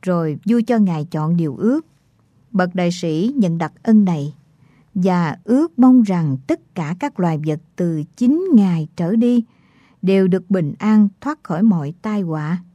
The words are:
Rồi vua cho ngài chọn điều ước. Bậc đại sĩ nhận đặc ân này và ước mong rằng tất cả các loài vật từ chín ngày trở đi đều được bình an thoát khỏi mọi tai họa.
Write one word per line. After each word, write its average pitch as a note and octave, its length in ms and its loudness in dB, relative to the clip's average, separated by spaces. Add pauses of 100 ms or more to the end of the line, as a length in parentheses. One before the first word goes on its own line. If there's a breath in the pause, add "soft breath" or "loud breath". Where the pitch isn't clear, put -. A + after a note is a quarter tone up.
Rồi E3 360 -2 (100)
vua A#3 180 2
cho A#3 120 0
ngài E3+ 260 0
chọn D#3+ 320 -2
điều D#3+ 200 -2
ước. C4 300 -2 (640)
Bậc F3+ 240 -2
đại F3+ 180 -2
sĩ F3 440 -4
nhận F3 220 0
đặc D#3+ 140 -6 (100)
ân G#3+ 220 4
này D3+ 300 -4 (600 soft breath)
và F3+ 500 0
ước C#4 340 0
mong B3+ 240 6
rằng E3+ 340 0 (100)
tất - 280 -6
cả E3 260 -8
các - 200 -8
loài E3 260 -2
vật D#3 140 -4 (160)
từ E3 260 -4 (140)
chín C#4+ 280 0 (100)
ngày F3 420 2
trở F3+ 200 -2
đi A#3+ 280 2 (580 soft breath)
đều F#3+ 260 2
được F3+ 220 -2
bình F3 280 -2
an G#3+ 300 4 (120)
thoát D4 240 -8
khỏi E3+ 180 -2
mọi F3 400 0
tai G#3+ 200 -4
họa. D#3+ 400 -4 (120)